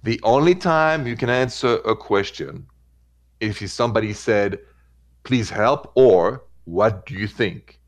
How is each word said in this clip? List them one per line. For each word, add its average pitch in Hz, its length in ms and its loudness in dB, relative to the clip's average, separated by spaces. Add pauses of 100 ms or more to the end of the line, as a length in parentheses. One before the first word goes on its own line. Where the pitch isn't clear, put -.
The 113 200 -2
only 143 320 4
time 160 520 0
you 120 80 -6
can 120 140 -2
answer 123 440 0 (200)
a - 20 2
question - 680 -4 (760)
if 107 160 -4 (260)
somebody 107 320 0
said, 101 460 -2 (640)
"Please 120 260 -2
help," 123 460 -2
or, 113 480 6 (220)
"What 95 400 0
do - 100 -14
you 104 120 -6
think?" - 600 -6